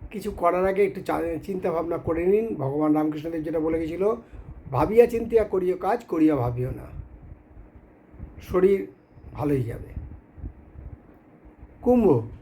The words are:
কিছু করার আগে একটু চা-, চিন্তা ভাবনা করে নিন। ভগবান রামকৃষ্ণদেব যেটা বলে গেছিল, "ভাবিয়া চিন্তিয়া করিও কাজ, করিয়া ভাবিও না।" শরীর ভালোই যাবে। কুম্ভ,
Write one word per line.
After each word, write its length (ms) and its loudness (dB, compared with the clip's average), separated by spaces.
কিছু 200 -8
করার 360 2
আগে 180 2
একটু 160 -4
চা-, 420 -2
চিন্তা 300 -4
ভাবনা 260 -2
করে 280 -2
নিন। 280 2
ভগবান 400 0
রামকৃষ্ণদেব 480 -2
যেটা 180 -2
বলে 200 0
গেছিল, 320 0
"ভাবিয়া 360 6
চিন্তিয়া 380 0
করিও 320 0
কাজ, 280 -2
করিয়া 320 4
ভাবিও 340 -2
না।" 160 -12
শরীর 460 2
ভালোই 300 0
যাবে। 300 -8
কুম্ভ, 380 6